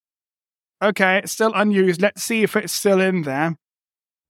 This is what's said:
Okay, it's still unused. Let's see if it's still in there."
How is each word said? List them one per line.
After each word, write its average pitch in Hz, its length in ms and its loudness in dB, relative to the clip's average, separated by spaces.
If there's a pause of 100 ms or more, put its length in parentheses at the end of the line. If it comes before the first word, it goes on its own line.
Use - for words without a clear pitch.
(800)
Okay, 190 380 2
it's 196 120 -8
still 220 220 0
unused. 190 480 2
Let's 196 220 -2
see 226 200 -2
if 190 120 -8
it's 202 180 -4
still 196 260 2
in 185 220 0
there." 147 340 -4 (760)